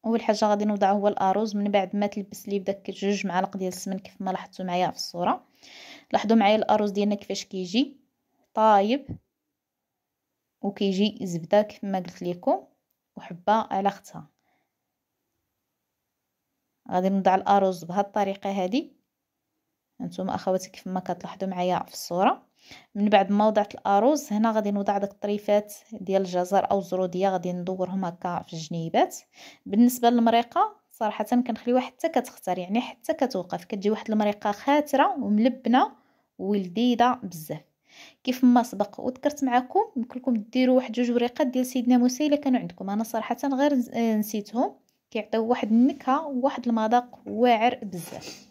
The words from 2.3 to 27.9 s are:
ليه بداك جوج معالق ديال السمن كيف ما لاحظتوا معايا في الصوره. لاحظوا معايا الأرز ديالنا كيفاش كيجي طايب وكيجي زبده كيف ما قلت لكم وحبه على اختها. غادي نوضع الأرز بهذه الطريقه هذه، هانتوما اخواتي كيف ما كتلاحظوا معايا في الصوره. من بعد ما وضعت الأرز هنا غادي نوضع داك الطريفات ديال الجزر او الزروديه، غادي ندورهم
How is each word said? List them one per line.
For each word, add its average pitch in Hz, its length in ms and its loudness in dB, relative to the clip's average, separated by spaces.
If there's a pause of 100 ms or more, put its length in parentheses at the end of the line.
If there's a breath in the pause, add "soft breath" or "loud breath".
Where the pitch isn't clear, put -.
ليه 202 100 -2
بداك 196 320 -6
جوج 196 360 -2
معالق 190 300 -2
ديال 185 100 -4
السمن 190 320 -8
كيف - 220 -18
ما 190 100 -4
لاحظتوا - 340 -8
معايا 180 260 0
في - 60 -14
الصوره. 180 460 -4 (720 loud breath)
لاحظوا 220 240 2
معايا 208 180 4
الأرز 208 360 0
ديالنا 202 240 0
كيفاش 196 300 -10
كيجي 190 520 -2 (560)
طايب 220 540 4 (1500)
وكيجي 196 640 -2
زبده 170 360 2
كيف 208 220 -6
ما 196 160 -4
قلت 180 240 -12
لكم 180 400 -2 (520)
وحبه 180 380 -4
على 196 340 -2
اختها. 165 400 -8 (2750)
غادي 185 180 2
نوضع 190 260 4
الأرز 190 480 2
بهذه 175 160 -6
الطريقه 196 500 -2
هذه، 196 400 -2 (1120)
هانتوما 185 340 -6
اخواتي 185 340 -2
كيف - 180 -16
ما 185 120 -4
كتلاحظوا 185 500 -8
معايا 180 340 0
في - 100 -16
الصوره. - 540 -2 (480 loud breath)
من 208 140 0
بعد 196 220 6
ما 208 160 4
وضعت 208 280 0
الأرز 226 580 2
هنا 220 180 2
غادي 208 200 0
نوضع 202 260 0
داك 196 140 -4
الطريفات 208 640 0 (180)
ديال 196 300 -2
الجزر 180 500 0
او 196 80 2
الزروديه، 185 500 -2
غادي 180 240 -2
ندورهم 185 520 -4